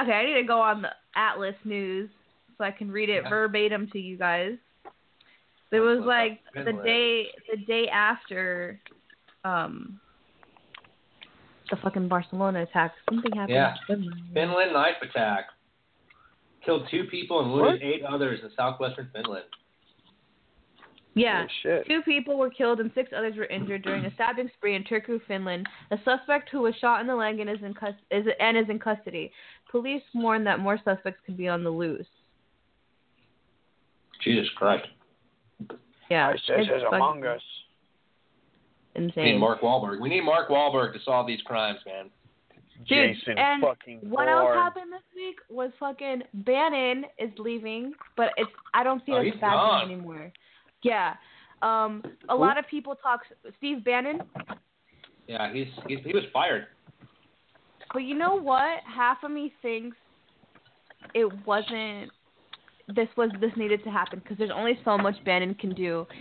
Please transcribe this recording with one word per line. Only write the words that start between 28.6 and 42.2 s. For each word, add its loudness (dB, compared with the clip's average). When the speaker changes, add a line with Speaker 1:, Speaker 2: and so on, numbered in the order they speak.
Speaker 1:
in -2
custody. -4
Police -2
warn 2
that 2
more 2
suspects -2
could -10
be -2
on 0
the 0
loose. -4
Speaker 2:
Jesus 2
Christ. 4
Speaker 1:
Yeah, 4
Speaker 3:
ISIS -2
Speaker 1:
it's 4
Speaker 3:
is 0
among 2
Speaker 1:
fucking -4
Speaker 3:
us. -4
Speaker 1:
insane. -2
Speaker 2:
We 6
need 4
Mark 4
Wahlberg. 0
We -4
need 0
Mark 2
Wahlberg 2
to -10
solve 2
these -4
crimes, -2
man. -12